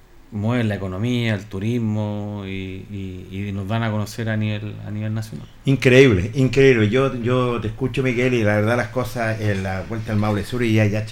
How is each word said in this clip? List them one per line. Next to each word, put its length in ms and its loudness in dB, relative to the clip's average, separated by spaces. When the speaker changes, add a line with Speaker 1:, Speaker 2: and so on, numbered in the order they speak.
Speaker 1:
mueven 380 0
la 60 0
economía, 580 -2
el 120 -4
turismo 1000 -4
y, 460 -8
y, 400 -10
y 200 -6
nos 160 -6
dan 160 -2
a 80 -2
conocer 380 -4
a 80 -2
nivel, 380 -4
a 60 -10
nivel 220 -4
nacional. 340 -8
Speaker 2:
Increíble, 720 6
increíble. 540 4
Yo, 320 2
yo 400 0
te 80 -4
escucho, 340 -2
Miguel, 300 2
y 100 2
la 120 2
verdad 220 2
las 120 -2
cosas 520 -4
en 220 0
la 240 -4
Vuelta 240 -6
al 80 2
Maule 240 0
Sur 200 -2
y 100 2
ya, 120 6
ya, 260 0